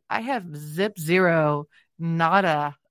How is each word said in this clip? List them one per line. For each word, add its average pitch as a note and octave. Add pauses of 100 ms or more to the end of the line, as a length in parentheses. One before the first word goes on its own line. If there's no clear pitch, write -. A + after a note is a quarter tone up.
I A3
have A3
zip D3+
zero, D#3+ (320)
nada E3 (140)